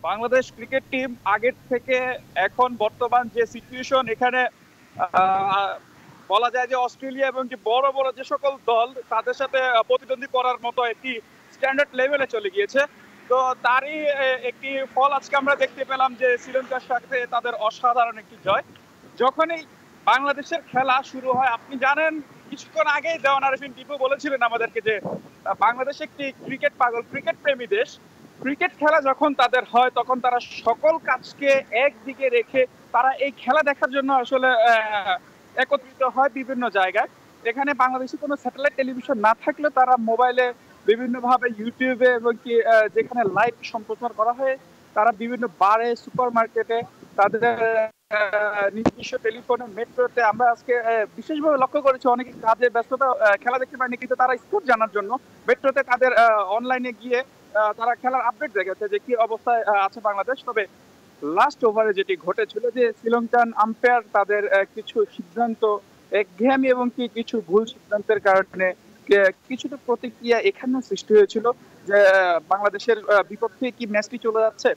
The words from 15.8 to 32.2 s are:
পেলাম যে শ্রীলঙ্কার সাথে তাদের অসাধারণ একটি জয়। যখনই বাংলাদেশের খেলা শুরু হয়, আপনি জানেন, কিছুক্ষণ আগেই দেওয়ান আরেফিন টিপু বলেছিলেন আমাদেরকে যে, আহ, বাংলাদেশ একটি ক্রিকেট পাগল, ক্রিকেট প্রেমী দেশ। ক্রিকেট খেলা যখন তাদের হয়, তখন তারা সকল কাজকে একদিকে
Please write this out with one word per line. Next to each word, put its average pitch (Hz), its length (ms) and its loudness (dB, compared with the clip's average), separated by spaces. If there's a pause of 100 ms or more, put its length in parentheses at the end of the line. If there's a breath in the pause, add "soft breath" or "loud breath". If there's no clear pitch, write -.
পেলাম 262 300 -2
যে 247 240 0
শ্রীলঙ্কার 254 500 -6
সাথে 240 420 -4
তাদের 240 240 -4
অসাধারণ 233 640 0
একটি 214 260 -20
জয়। 202 180 0 (560)
যখনই 311 440 0 (420)
বাংলাদেশের 277 540 0 (140)
খেলা 262 320 2
শুরু 262 280 -6
হয়, 254 140 2
আপনি 247 320 -4
জানেন, 302 420 0
কিছুক্ষণ - 680 -6
আগেই 302 320 -2
দেওয়ান 269 240 2
আরেফিন 269 300 -4
টিপু 262 260 -12
বলেছিলেন 269 440 -2
আমাদেরকে 226 420 -2
যে, 214 200 -2
আহ, - 540 -8
বাংলাদেশ 247 420 -2
একটি 285 320 -10
ক্রিকেট 277 460 -6
পাগল, 233 220 0
ক্রিকেট 277 420 -6
প্রেমী 262 240 -2
দেশ। 208 320 -2 (420)
ক্রিকেট 294 380 -4
খেলা 302 220 2
যখন 269 340 0
তাদের 247 360 2
হয়, 247 240 4
তখন 247 260 -2
তারা 247 200 0
সকল 277 580 0
কাজকে 269 720 0
একদিকে 269 580 -2